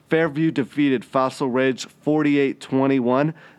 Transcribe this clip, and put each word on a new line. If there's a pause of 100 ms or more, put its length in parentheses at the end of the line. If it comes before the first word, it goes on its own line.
Fairview
defeated
Fossil
Ridge
forty-eight
twenty-one. (240)